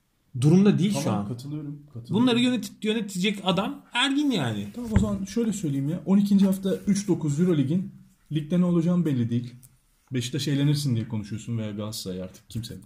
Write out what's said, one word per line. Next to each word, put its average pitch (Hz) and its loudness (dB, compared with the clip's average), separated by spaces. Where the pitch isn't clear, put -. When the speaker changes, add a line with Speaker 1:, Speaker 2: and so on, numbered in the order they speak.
Speaker 1:
durumda 170 6
değil 202 2
şu 277 -2
Speaker 2:
Tamam, 107 0
Speaker 1:
an. 101 -6
Speaker 2:
katılıyorum, 143 -8
katılıyorum. 160 -2
Speaker 1:
Bunları 233 2
yönet-, 247 0
yönetecek 208 -2
adam 190 -2
Ergin 277 0
yani. 113 -2
Speaker 2:
Tamam, 233 -8
o 196 4
zaman 196 0
şöyle 220 -2
söyleyeyim 139 -2
ya. 175 -4
On 196 4
ikinci 202 6
hafta 190 0
üç - -2
dokuz 151 0
Eurolig'in 170 2
ligde 151 0
ne 180 4
olacağı 175 2
belli 123 2
değil. 120 -2
Beşiktaş 131 -4
eğlenirsin 143 2
diye 110 -2
konuşuyorsun 110 -6
veya 107 -6
Galatasaray, 101 -8
artık - -16
kimse. 113 -8